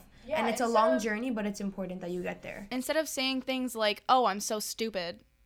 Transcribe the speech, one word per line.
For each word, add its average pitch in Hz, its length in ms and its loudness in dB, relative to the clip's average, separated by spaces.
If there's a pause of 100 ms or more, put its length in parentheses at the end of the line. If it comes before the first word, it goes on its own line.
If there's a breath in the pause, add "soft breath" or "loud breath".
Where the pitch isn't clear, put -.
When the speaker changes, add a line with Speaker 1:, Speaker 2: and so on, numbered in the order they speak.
(240 loud breath)
Speaker 1:
Yeah, 277 140 -2
Speaker 2:
And 220 100 2
it's 233 120 0
a 247 60 2
Speaker 1:
instead 233 140 6
Speaker 2:
long 220 180 6
Speaker 1:
of 202 40 0
Speaker 2:
journey, 226 300 -2
but 214 140 -2
it's 208 140 -4
important 185 420 -6
that 175 100 -6
you 180 100 -4
get 175 200 -6
there. - 280 -10
Speaker 1:
Instead 254 260 -2
of 311 120 2
saying 262 340 -2
things 254 320 -2
like, 214 340 2
"Oh, 254 180 6
I'm 196 120 0
so 214 220 -2
stupid," 202 580 -4 (280)